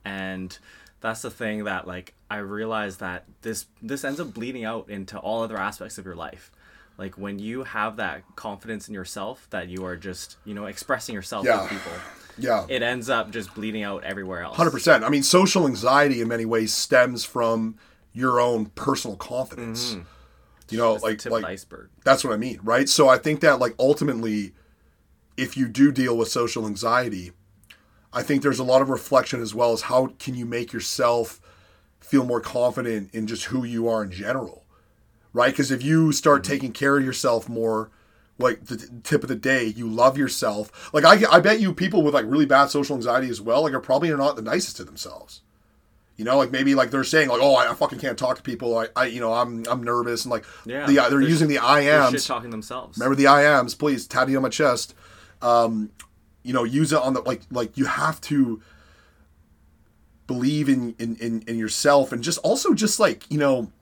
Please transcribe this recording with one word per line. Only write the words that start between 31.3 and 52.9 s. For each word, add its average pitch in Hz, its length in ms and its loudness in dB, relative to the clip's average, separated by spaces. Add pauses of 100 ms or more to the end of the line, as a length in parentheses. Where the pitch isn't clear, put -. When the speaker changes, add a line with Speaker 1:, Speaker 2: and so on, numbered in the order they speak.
Speaker 2:
feel 131 260 2
more 120 160 0
confident 120 720 -2
in 110 140 -6
just 110 180 -8
who 127 180 -4
you 117 240 -2
are 110 160 0
in 92 80 -8
general, 104 540 -8 (680)
right? 127 220 2
'Cause 135 160 0
if 123 120 -2
you 160 280 4
start 139 320 4
Speaker 1:
Mm-hmm. 147 80 -4
Speaker 2:
taking 135 220 -4
care 139 240 2
of 135 80 2
yourself 120 420 -2
more, 113 420 -2 (480)
like, 123 280 0
the 113 120 -10
t-, - 100 -16 (160)
tip - 200 0
of - 60 -8
the 123 60 -2
day, 127 300 0
you 113 220 -6
love 123 300 4
yourself. 110 760 -4
Like, 151 120 4
I, 202 260 10
I 170 80 10
bet 214 220 4
you 190 120 2
people 180 280 2
with, 147 120 4
like, 123 140 2
really 143 180 4
bad 135 240 6
social 143 260 -2
anxiety 123 340 0
as 110 100 -6
well, 113 240 2
like, 147 100 -2
are 131 60 -2
probably 147 340 0
not 139 220 0
the 110 60 -10
nicest 123 360 -4
to - 60 -14
themselves. - 580 -16 (760)
You 107 80 -8
know, 131 120 4
like, 127 140 2
maybe, 135 240 2
like, 127 160 2
they're 135 140 0
saying, 151 240 4
like, 120 120 0
"Oh, 139 140 8
I, 120 160 4
I - 20 -4
fucking - 260 -2
can't 123 180 -4
talk 127 180 0
to - 80 -20
people. 117 340 -2
I, 113 180 -2
I, 127 100 2
you 120 140 -8
know, 113 140 0
I'm, 120 340 -2
I'm 123 160 -2
nervous." 120 420 -2
And, 123 60 -4
like, 113 120 -2 (220)
Speaker 1:
Yeah, 135 200 -6
Speaker 2:
the, 139 140 6
uh, 123 100 4
they're 139 100 2
Speaker 1:
they're 139 100 4
Speaker 2:
using 160 180 4
the 143 80 2
Speaker 1:
sh-, 120 80 0
Speaker 2:
I 139 220 6
Speaker 1:
they're 147 160 6
Speaker 2:
ams. 123 100 6
Speaker 1:
shit-talking 123 400 -4
themselves. 113 460 -12